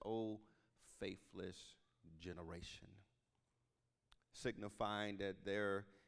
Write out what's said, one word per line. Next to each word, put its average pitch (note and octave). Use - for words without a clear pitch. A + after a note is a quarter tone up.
"O A2
faithless F#2+
generation," F2
signifying G#2
that G2
there G2+